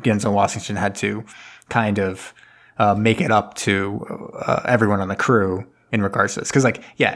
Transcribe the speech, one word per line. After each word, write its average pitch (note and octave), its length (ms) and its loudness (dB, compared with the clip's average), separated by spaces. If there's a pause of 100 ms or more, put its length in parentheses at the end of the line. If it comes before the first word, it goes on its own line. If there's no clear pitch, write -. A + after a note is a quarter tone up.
Denzel G#2 320 0
Washington G2+ 440 0
had G2+ 200 -2
to G#2 280 -4 (460)
kind G#2+ 280 2
of, F#2+ 360 -4 (440)
uh, G#2 160 4
make A2 260 2
it F#2+ 100 0
up G#2 240 2
to, - 800 -4 (120)
uh, - 200 0
everyone G#2+ 360 2
on F#2+ 80 -4
the G2+ 80 -6
crew G2 480 2 (280)
in A2 100 0
regards G2+ 320 0
to - 60 -8
this. - 100 -8
'Cause, C3+ 140 4
like, A#2 180 0 (140)
yeah, A#2 200 2